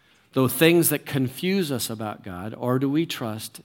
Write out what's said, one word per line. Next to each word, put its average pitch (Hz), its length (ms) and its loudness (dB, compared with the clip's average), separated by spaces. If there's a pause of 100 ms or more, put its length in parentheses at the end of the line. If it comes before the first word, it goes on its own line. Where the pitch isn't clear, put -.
(320)
the 131 160 4
things 165 400 4
that 147 160 -2
confuse 147 680 -2
us 120 200 -4
about 107 340 -8
God, 98 300 -10
or 123 240 0
do 139 100 0
we 156 160 0
trust 110 600 -8